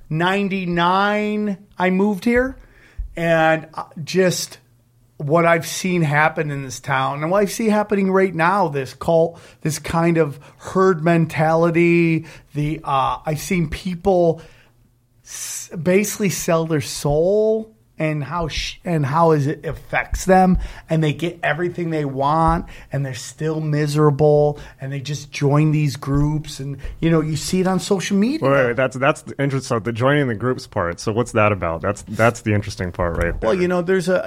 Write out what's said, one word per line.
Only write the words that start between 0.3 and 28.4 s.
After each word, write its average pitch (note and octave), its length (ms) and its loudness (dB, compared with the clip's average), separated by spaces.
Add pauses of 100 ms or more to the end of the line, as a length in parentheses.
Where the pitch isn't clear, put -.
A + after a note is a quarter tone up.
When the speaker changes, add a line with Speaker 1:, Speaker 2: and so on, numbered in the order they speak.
Speaker 1:
I F#3 120 0
moved F#3+ 360 0
here, B3 320 0 (580)
and, D#3+ 580 2
uh, - 100 -8 (200)
just F3+ 540 0 (600)
what E3 280 2
I've E3 220 2
seen F3+ 340 -2
happen D#3 480 0
in C#3 140 -6
this C3 160 -12
town C#3 420 -4
and D#3+ 100 -2
what G3 100 2
I G#3 40 2
see A3+ 220 -2
happening G3+ 440 0
right F#3+ 220 2
now, F3 360 0
this C#3 240 -6
cult, E3 460 0 (220)
this D#3 180 -4
kind E3+ 380 0
of D3 220 0 (180)
herd F#3 460 0
mentality, E3 1200 2 (280)
the, D3+ 300 -4
uh, C3 420 0
I've D3+ 160 -4
seen E3+ 280 -2
people F3 720 0 (840)
s-, - 440 -14 (120)
basically G3 480 0
sell E3 360 0
their D#3+ 160 0
soul G#3+ 960 0 (260)
and D3+ 220 -2
how D#3+ 240 -6
sh-, - 380 -8
and D#3+ 200 0
how D#3+ 260 4
is D3 140 2
it D#3 200 -4
affects - 580 -4
them, F#3 340 6 (320)
and D#3+ 140 2
they D3+ 80 2
get E3+ 320 -6
everything F3 460 -2
they D#3 160 -2
want, D#3+ 600 0 (280)
and C#3 120 -2
they're C3 80 -6
still D#3 460 -6
miserable, D3 1000 2 (220)
and C3+ 140 -10
they C#3 80 -8
just C#3+ 320 -10
join D3 400 2
these D3+ 240 0
groups, D3 640 -2
and, C#3 160 -10 (240)
you D#3+ 100 2
know, E3 80 4
you D#3 160 -2
see F#3 240 -2
it F3+ 80 2
on F#3 100 0
social F#3+ 380 -2
media. B3 320 2